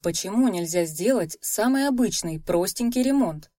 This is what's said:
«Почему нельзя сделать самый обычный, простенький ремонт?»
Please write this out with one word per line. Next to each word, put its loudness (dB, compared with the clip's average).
«Почему 0
нельзя 0
сделать 0
самый 0
обычный, 0
простенький 0
ремонт?» 0